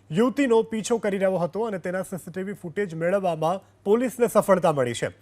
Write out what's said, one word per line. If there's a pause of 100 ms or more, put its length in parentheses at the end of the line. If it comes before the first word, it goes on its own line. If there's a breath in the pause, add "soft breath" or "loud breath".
(120)
યુવતીનો
પીછો
કરી
રહ્યો
હતો
અને
તેના
સી
સી
ટી
વી
ફૂટેજ
મેળવવામાં
પોલીસને
સફળતા
મળી
છે. (120)